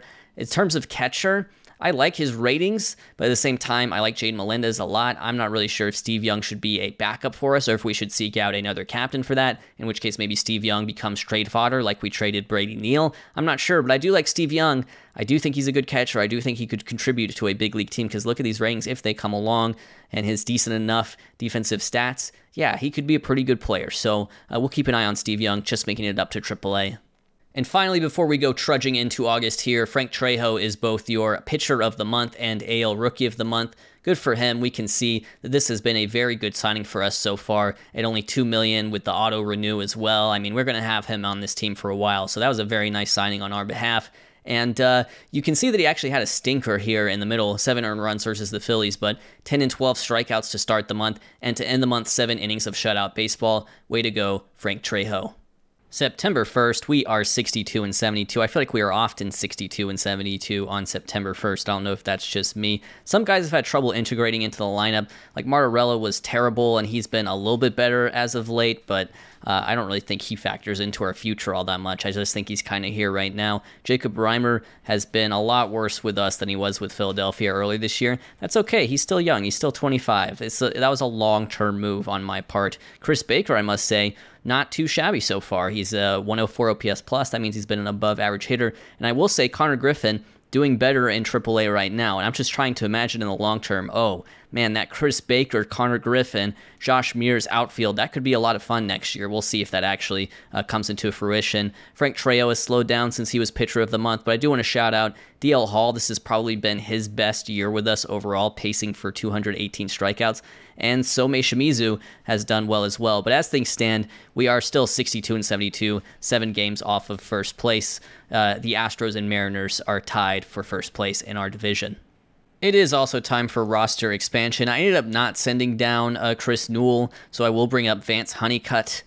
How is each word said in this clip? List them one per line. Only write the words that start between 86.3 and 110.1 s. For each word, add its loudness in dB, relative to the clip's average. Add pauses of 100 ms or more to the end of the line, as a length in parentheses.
oh 2
four 0
O 4
P -2
S -2
plus. -2
That -4
means -2
he's -6
been -2
an -4
above-average 0
hitter. 0 (240)
And -4
I 2
will 4
say 2
Connor 2
Griffin 0 (260)
doing 4
better 4
in 0
triple 2
A 4
right 2
now. 0
And 0
I'm 0
just -2
trying 0
to -4
imagine -2
in -2
the -2
long 0
term, -4
oh, 0 (260)
man, 0
that -2
Chris 0
Baker, 2
Connor 0
Griffin, 0 (240)
Josh 2
Mears 2
outfield, 0
that -2
could -4
be 4
a 2
lot 2
of -6
fun 0
next -4
year. -6
We'll -2
see -2
if -4
that 0
actually, -2 (240)
uh, -2
comes -2
into -2
fruition. -2 (220)
Frank -2
Trejo 4
has 2
slowed 2
down 2
since -4
he 0
was 0
pitcher 0
of 2
the 0
month, 0
but 2
I 4
do 2
wanna 2
shout 2
out 2 (260)
D 4
L 4
Hall. 4
This -2
has -4
probably 0
been 0
his -4
best -2
year 0
with 0
us 2
overall, 0
pacing -4
for -6
two -4
hundred -2
eighteen -6
strikeouts. 0 (360)